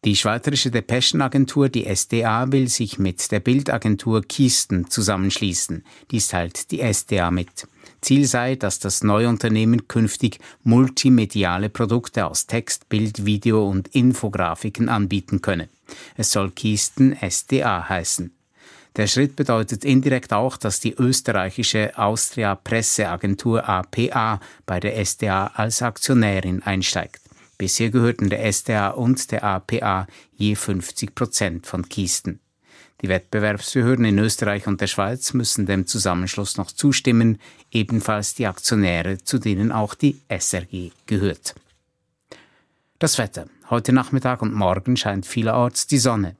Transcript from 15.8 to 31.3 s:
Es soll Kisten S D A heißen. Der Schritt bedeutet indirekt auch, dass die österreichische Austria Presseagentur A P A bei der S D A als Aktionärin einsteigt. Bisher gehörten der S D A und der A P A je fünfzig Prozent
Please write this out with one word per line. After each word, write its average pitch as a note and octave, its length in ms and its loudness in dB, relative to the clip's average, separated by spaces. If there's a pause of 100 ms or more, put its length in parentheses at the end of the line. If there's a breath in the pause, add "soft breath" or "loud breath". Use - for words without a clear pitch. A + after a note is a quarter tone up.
Es - 160 -2
soll G2 200 0
Kisten A2+ 640 2
S - 340 -4
D C3 160 0
A F2+ 260 -2
heißen. F2 420 -4 (640 loud breath)
Der G#2 120 0
Schritt C#3 280 0
bedeutet A2+ 480 0
indirekt C3 480 2
auch, A#2 260 0
dass - 220 -4
die A2 140 -2
österreichische G#2+ 1040 0
Austria G#2+ 580 0
Presseagentur A2 1120 -2
A F#2 160 0
P A#2+ 280 -2
A A2 280 0 (260 loud breath)
bei F2+ 140 -2
der G#2 180 -4
S G#2 200 -2
D G#2+ 120 -2
A F#2+ 180 0
als G#2+ 340 -4
Aktionärin G2+ 840 0
einsteigt. F#2+ 580 -4 (380 soft breath)
Bisher G#2 300 -2
gehörten A#2 400 2
der G#2 160 -2
S G#2 180 -2
D A#2 120 -2
A G2+ 140 0
und B2+ 420 -2
der - 120 -4
A G2 160 -2
P A2+ 220 -4
A F#2+ 260 -2 (280 loud breath)
je G#2 200 0
fünfzig - 600 -6
Prozent F2+ 500 -4